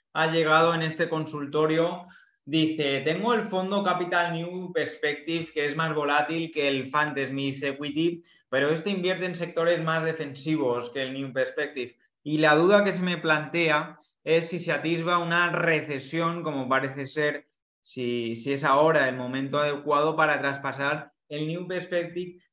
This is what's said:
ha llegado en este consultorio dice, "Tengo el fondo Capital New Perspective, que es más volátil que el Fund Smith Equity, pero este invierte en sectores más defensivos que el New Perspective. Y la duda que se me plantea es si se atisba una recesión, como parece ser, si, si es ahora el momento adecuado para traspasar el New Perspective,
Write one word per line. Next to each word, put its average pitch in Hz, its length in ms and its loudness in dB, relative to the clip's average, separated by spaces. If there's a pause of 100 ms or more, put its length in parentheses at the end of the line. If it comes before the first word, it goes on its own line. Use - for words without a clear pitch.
(120)
ha 160 180 2
llegado 165 440 6
en 160 80 0
este 160 260 -2
consultorio 156 960 0 (380)
dice, 151 600 0
"Tengo 185 320 0
el 214 100 0
fondo 190 400 -2
Capital 175 480 0
New 175 400 -6
Perspective, 160 800 -4
que 147 140 -2
es 147 100 -2
más 160 180 0
volátil 151 560 0
que 147 160 -2
el 135 240 -2
Fund 151 260 0 (120)
Smith 135 340 -4
Equity, 147 600 -2 (260)
pero 143 220 2
este 165 200 -2
invierte 185 360 -2
en 175 100 -6
sectores 170 480 0
más 160 180 0
defensivos 143 880 -2
que 135 120 -6
el 131 100 -6
New 135 200 -8
Perspective. 131 640 -4 (280)
Y 151 140 -2
la 151 180 6
duda 196 260 8
que 196 80 2
se 175 120 -2
me 175 160 0
plantea 156 800 0 (260)
es 165 240 4
si 180 100 -6
se 160 140 -4
atisba 165 460 0
una 170 340 2
recesión, 165 880 0
como 139 260 -4
parece 135 380 -2
ser, 147 400 -2 (360)
si, 120 520 -4
si 135 200 -4
es 139 100 -4
ahora 147 440 6
el 127 80 -2
momento 135 420 -4
adecuado 147 580 2
para 151 240 2
traspasar 139 720 -4 (160)
el 151 180 -4
New 180 220 -6
Perspective, 175 720 -6 (100)